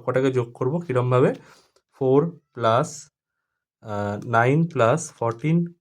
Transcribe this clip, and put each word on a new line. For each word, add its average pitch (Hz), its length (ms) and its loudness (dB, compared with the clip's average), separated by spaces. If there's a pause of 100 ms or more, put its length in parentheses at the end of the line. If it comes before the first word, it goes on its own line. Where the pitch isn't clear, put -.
কটাকে 131 280 0
যোগ 123 200 -4
করব। 143 280 -4
কীরমভাবে? 127 540 0 (580)
ফোর 139 460 0 (140)
প্লাস, 117 360 0 (920)
আহ, 104 440 -6
নাইন 127 400 2
প্লাস 135 520 0
ফোরটিন 151 480 -2 (140)